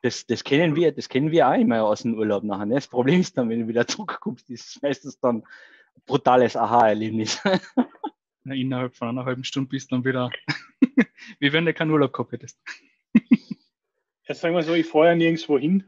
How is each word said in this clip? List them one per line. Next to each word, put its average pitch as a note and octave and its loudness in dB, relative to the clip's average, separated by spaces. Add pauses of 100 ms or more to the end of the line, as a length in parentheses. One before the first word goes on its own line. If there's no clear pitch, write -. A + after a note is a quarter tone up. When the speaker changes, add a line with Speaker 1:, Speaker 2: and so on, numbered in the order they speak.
Speaker 1:
Das, - -4
das A2+ -4
kennen D3+ 2
wir, D#3+ 2
das - -12
kennen D3 -2
wir D#3+ 4
auch D3+ 2
immer A#2 2
aus G#2 0
dem A2+ -2
Urlaub G#2 0
nachher, G#2 -4
ne? A2+ -2
Das C#3 -4
Problem C3+ 2
ist - -4
dann, A#2+ -2
wenn A#2 -4
du A2+ -6
wieder A#2 -2
zurückkommst, - -10
ist - -16
es - -16
meistens C#3 -6
dann A#2 0 (640)
brutales B2+ 2
Aha-Erlebnis. A2 0
<laughs> - -6
Speaker 2:
Na, C3+ -10
innerhalb B2+ -4
von A#2 -8
einer B2+ -6
halben C3 -6
Stunde C3+ -6
bist C3 -8
du C3 -2
dann B2+ -2
wieder, B2+ -2 (500)
<laughs> - -2
wie C#3+ 0
wenn E3 2
du D#3+ 2
keinen D#3 -2
Urlaub C#3+ 4
gehabt - -8
hättest. - -16 (540)
<laughs> - 2 (960)
Speaker 3:
Ja, D3 -8
sagen E3+ -4
wir F3 0
so, D#3+ -2
ich E3 0
fahre D#3+ 4
ja E3+ 6
nirgendwo D#3+ 2
hin, F#3 2